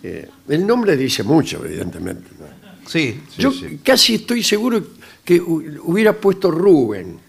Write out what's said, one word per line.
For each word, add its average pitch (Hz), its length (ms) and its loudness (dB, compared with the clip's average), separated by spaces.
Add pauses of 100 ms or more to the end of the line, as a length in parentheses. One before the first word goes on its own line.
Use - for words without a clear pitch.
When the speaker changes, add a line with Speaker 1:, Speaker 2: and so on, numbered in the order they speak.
Speaker 1:
Eh, 85 240 -12 (200)
el 160 180 0
nombre 220 300 2
dice 127 280 -2
mucho, 135 400 2
evidentemente, 87 720 -10
¿no? - 80 -20 (420)
Speaker 2:
Sí. 147 320 -4 (160)
Speaker 1:
Yo 233 140 0
Speaker 3:
Sí, 262 180 -8
sí. 147 160 -14
Speaker 1:
casi 240 300 2
estoy 226 300 -4
seguro 220 360 0 (440)
que 175 180 4
hu-, 156 420 -4
hubiera 208 280 2
puesto 196 380 0
Rubén. 117 680 2 (100)